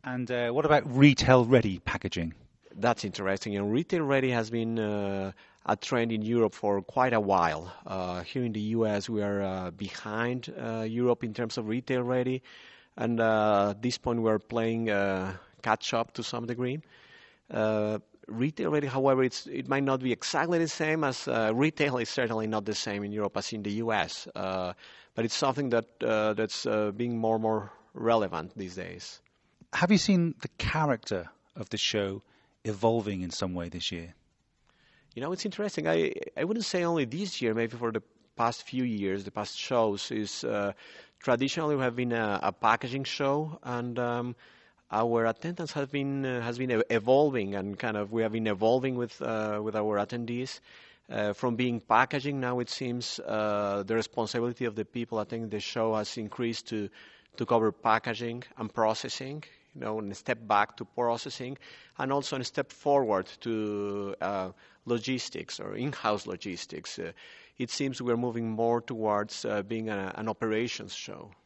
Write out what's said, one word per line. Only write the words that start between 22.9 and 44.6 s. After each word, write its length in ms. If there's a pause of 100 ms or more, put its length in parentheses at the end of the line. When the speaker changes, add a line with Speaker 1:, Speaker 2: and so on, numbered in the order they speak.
Speaker 2:
in 80
Europe 240
as 160
in 120
the 80
U 200
S. 440
Uh, 380 (420)
but 100
it's 80
something 360
that, 180 (160)
uh, 300
that's, 340
uh, 240
being 260
more 200
and 40
more 300 (240)
relevant 600
these 200
days. 440 (540)
Speaker 1:
Have 180
you 60
seen 460
the 60 (100)
character 680 (280)
of 160
the 60
show 440 (440)
evolving 580
in 80
some 240
way 140
this 220
year? 220 (1000)
Speaker 2:
You 80
know, 100
it's 140
interesting. 420
I, 240 (240)
I 80
wouldn't 220
say 180
only 220
this 360
year, 120
maybe 240
for 120
the 140 (320)
past 280
few 200
years, 400
the 80
past 260
shows, 540
is, 320
uh, 300 (460)
traditionally 580
we 60
have 120
been 160
a, 320
a 80
packaging 540
show, 580
and, 340
um, 380 (560)